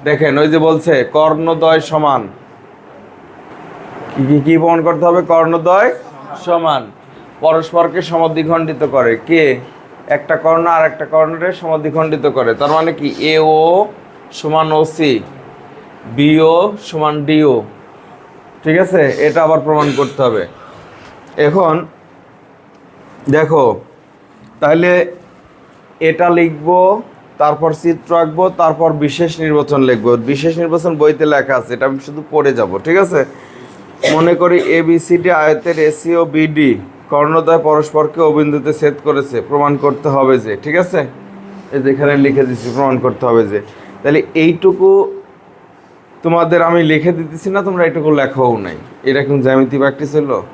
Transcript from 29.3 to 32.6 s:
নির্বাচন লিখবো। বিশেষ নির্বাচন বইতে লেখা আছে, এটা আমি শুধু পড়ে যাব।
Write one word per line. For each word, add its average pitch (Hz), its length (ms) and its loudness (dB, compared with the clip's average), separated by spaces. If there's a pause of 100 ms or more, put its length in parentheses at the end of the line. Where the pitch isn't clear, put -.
নির্বাচন 147 440 0
লিখবো। 120 220 2 (220)
বিশেষ 151 200 -2 (100)
নির্বাচন 165 380 -2
বইতে 151 240 2 (100)
লেখা 135 260 0
আছে, 117 140 -12
এটা 123 140 -4
আমি 135 180 -4
শুধু 147 140 -12 (120)
পড়ে 143 260 2
যাব। 98 120 -2 (160)